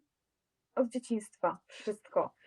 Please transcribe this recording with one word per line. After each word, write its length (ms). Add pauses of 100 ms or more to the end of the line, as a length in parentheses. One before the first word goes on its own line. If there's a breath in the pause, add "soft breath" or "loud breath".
(760)
od 140
dzieciństwa 680 (100)
wszystko, 640 (160 soft breath)